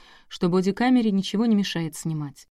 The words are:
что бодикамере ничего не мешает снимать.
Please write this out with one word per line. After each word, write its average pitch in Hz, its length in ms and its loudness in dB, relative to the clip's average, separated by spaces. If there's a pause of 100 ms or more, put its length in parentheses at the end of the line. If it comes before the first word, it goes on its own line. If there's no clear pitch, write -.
(260)
что - 220 -4
бодикамере 214 640 2
ничего 196 340 0
не 220 80 4
мешает 170 400 -2
снимать. 151 600 -8